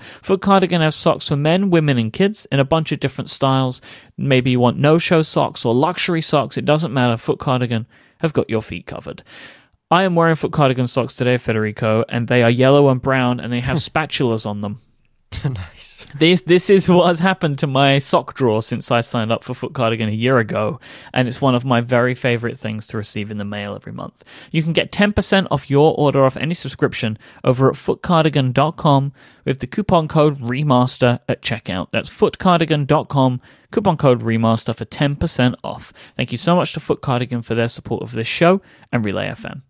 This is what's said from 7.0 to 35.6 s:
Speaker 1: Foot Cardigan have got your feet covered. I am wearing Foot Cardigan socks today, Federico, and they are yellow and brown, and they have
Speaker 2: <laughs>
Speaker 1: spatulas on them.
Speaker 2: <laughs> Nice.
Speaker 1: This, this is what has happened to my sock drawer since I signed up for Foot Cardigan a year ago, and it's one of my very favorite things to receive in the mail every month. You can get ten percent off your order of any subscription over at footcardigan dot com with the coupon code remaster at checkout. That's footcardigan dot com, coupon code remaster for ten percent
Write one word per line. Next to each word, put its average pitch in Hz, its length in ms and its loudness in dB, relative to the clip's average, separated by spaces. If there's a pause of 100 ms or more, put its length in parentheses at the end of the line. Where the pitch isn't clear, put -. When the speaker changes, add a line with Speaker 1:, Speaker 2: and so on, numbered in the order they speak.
Speaker 1:
Foot - 220 -4
Cardigan 120 480 -2 (320)
have 165 160 -2
got - 160 -2
your 110 120 -2
feet - 220 -12
covered. - 380 -14 (680)
I 175 120 4
am 185 120 0
wearing 165 220 4
Foot 107 160 -4
Cardigan 131 340 2
socks 120 280 -4
today, 123 240 0
Federico, 110 720 -2
and 117 180 -4
they 123 140 2
are 117 80 4
yellow 135 400 6
and 127 100 0
brown, 127 400 0
and 117 100 -8
they 120 100 -4
have 135 180 -2
Speaker 2:
<laughs> - 120 -4
Speaker 1:
spatulas 131 560 -2
on 104 140 -6
them. 104 240 -8
Speaker 2:
<laughs> - 60 -20 (540)
Nice. - 680 -10
Speaker 1:
This, 165 280 4
this 175 280 2
is 190 180 4
what 175 200 6
has 170 100 0
happened 170 400 0
to 160 80 -2
my 139 320 4
sock - 360 -2
drawer 110 280 2
since 117 300 -6
I 120 80 2
signed 113 320 -2
up 113 100 -2
for 127 100 -8
Foot 123 220 -10
Cardigan 113 340 -2
a 104 40 -2
year 120 260 2
ago, 107 400 -2 (340)
and 127 140 0
it's 117 140 -8
one 131 160 2
of 120 80 -4
my 123 160 0
very 123 340 0
favorite 120 420 -4
things 110 300 -10
to - 100 -10
receive 107 360 -8
in 104 60 -8
the 101 60 -8
mail 101 300 -8
every 104 180 -16
month. - 300 -14 (300)
You 160 100 0
can 165 100 -4
get 196 200 -4
ten 208 200 0
percent 196 380 0
off - 180 -4
your 143 300 4
order 139 260 2
of 131 120 2
any 160 180 -4
subscription - 640 -4 (240)
over 131 260 2
at 147 60 2
footcardigan 147 800 0
dot 143 240 0
com 139 360 2 (320)
with 131 140 -2
the - 80 -8
coupon 165 400 0
code 147 340 2
remaster 123 800 2 (100)
at - 140 -4
checkout. 95 480 -6
That's - 200 -4
footcardigan 156 760 0
dot 147 220 0
com, 131 320 2 (320)
coupon 196 240 2
code 123 260 4
remaster 113 540 0
for - 80 -10
ten 143 320 -2
percent 131 480 0